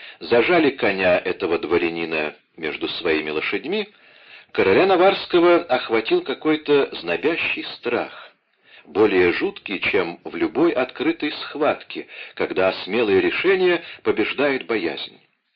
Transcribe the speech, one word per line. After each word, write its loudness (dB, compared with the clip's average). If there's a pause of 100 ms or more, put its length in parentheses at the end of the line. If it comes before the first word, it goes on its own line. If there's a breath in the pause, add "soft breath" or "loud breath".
(200 loud breath)
зажали 4
коня 2
этого -2
дворянина -2 (220)
между -6
своими -2
лошадьми, -4 (640 loud breath)
короля 4
Наварского 4
охватил 0
какой-то 0
знобящий -4 (120)
страх, -6 (520 soft breath)
более 4
жуткий, -6
чем -2
в -10
любой 2
открытой -4
схватке, -6 (260 loud breath)
когда -2 (120)
смелое 2
решение 2 (200 loud breath)
побеждает -2
боязнь. -6 (360)